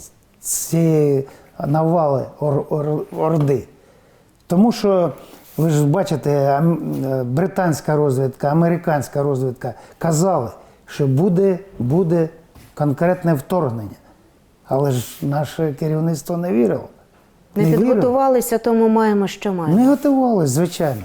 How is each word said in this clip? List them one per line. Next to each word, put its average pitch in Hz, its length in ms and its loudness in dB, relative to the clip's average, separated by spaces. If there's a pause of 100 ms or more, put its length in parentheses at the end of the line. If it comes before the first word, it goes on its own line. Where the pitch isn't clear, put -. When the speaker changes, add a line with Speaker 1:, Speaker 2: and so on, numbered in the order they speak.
(400)
Speaker 1:
цієї 151 880 0 (400)
навали 156 580 0 (140)
ор-, 147 300 -2
ор-, 151 320 -4 (160)
орди. 156 460 0 (840)
Тому 208 240 4
що, 185 400 0 (460)
ви 160 120 2
ж 147 180 2
бачите, 143 580 0
ам-, 156 500 0 (100)
е, 131 180 -2
британська 156 720 -2
розвідка, 135 520 0
американська 165 760 0
розвідка 131 500 -4 (240)
казали, 165 520 0 (360)
що - 220 -4
буде, 175 520 2 (200)
буде 160 500 0 (440)
конкретне 170 600 0
вторгнення. 127 560 -4 (800)
Але 139 240 0
ж 123 340 -6
наше 147 540 -4
керівництво 160 580 -2
не 175 160 -4
вірило. 208 340 0 (680)
Speaker 2:
Не 202 80 2
Speaker 1:
Не 160 60 4
вірило. 175 180 2
Speaker 2:
підготувалися, 247 680 2
тому 226 320 2
маємо, 214 380 2
що - 260 -6
маємо. 170 260 2
Speaker 1:
Не 254 100 4
готувалися, 262 640 2
звичайно. 156 520 -2